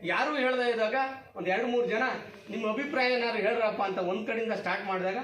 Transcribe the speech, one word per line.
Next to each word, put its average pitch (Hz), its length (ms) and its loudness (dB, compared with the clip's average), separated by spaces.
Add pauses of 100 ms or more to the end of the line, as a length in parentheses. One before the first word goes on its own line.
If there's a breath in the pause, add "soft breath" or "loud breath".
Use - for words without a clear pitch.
ಯಾರು 254 300 2
ಹೇಳ್ದೆ 254 340 2
ಇದ್ದಾಗ 220 240 2 (420)
ಒಂದ್ 185 120 -4
ಎರಡು 220 180 2
ಮೂರು 240 200 2
ಜನ, 214 160 0 (480)
"ನಿಮ್ಮ 214 220 -2
ಅಭಿಪ್ರಾಯ 262 400 0
ಏನಾದ್ರು 233 300 0
ಹೇಳ್ರಪ್ಪ" 214 400 2
ಅಂತ 190 160 0
ಒಂದ್ 190 280 0
ಕಡೆಯಿಂದ 220 260 -2
ಸ್ಟಾರ್ಟ್ 190 320 -2
ಮಾಡಿದಾಗ 190 400 -2